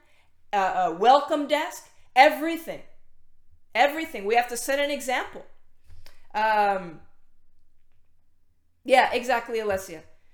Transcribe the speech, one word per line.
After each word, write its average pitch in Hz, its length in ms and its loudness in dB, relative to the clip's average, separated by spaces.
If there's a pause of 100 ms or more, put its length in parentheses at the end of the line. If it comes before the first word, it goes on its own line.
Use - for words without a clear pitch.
(520)
uh, 208 40 0
uh, 185 420 0
welcome 285 480 4
desk, 294 420 -4 (260)
everything. 285 680 2 (960)
Everything. 285 500 0
We 220 120 2
have 240 120 2
to 240 80 -8
set 269 220 -4
an 285 120 -2
example. 254 540 -6 (920)
Um, 202 680 0 (1800)
yeah, 247 280 4
exactly, 240 460 -4
Alessia. 190 440 -6 (320)